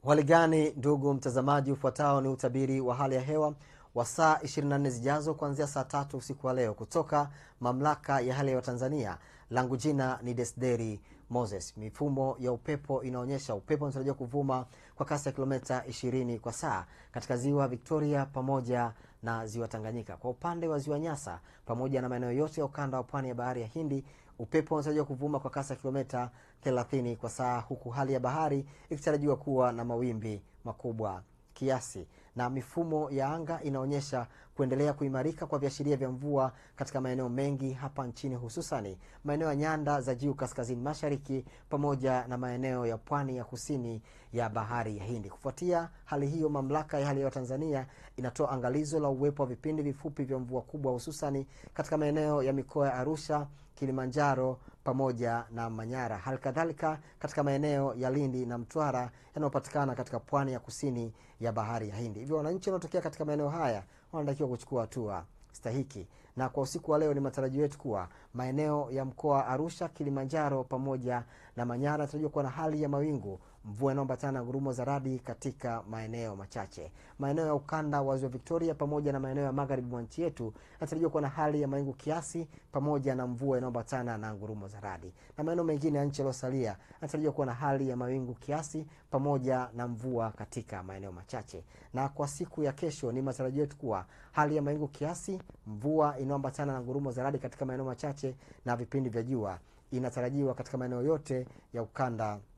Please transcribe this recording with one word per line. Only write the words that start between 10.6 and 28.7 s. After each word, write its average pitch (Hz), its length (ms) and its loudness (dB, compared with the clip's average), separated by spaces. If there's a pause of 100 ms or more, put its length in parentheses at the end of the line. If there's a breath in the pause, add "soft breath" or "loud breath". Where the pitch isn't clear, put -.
Moses. 107 480 -2
Mifumo 135 600 0
ya 127 120 0
upepo 135 520 -2
inaonyesha 127 520 -2
upepo 143 300 0
unatarajiwa 135 300 0
kuvuma 131 500 0 (300 loud breath)
kwa 139 100 -2
kasi 143 240 0
ya 135 40 -4
kilomita 131 520 0
ishirini 123 540 0
kwa 113 140 -6
saa 101 320 -2 (260 loud breath)
katika 123 260 -2
Ziwa 139 300 4
Victoria 143 580 0
pamoja 123 680 0 (300 loud breath)
na 113 240 -2
Ziwa 113 200 -4
Tanganyika. 110 500 -6
Kwa 123 120 -6
upande 170 380 -2
wa 151 120 2
Ziwa 147 200 -2
Nyasa 143 400 -4 (260 loud breath)
pamoja 127 360 0
na 127 80 -2
maeneo 123 220 0
yote 151 300 0
ya 143 40 2
ukanda 135 320 -2
wa 127 60 -2
pwani 131 260 -4
ya 123 60 -4
Bahari 123 260 -2
ya 113 60 -4
Hindi, 139 380 -2 (340 loud breath)
upepo 151 360 2
unatarajiwa 151 300 2
kuvuma 143 340 0
kwa 139 120 -4
kasi 139 220 -4
ya 123 60 -8
kilomita 131 500 -2 (340 loud breath)
thelathini 123 520 2
kwa 113 140 -6
saa, 123 300 0
huku 123 300 -8
hali 135 240 0
ya 127 60 2
bahari 139 460 2 (240 loud breath)